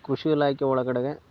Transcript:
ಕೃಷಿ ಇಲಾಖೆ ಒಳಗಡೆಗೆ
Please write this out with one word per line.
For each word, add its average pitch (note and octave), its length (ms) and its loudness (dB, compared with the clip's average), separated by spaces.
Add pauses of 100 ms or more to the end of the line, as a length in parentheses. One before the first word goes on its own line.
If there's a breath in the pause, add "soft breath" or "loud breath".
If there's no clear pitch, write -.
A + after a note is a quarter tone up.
ಕೃಷಿ C#3+ 260 -2
ಇಲಾಖೆ C#3+ 340 2
ಒಳಗಡೆಗೆ B2+ 640 0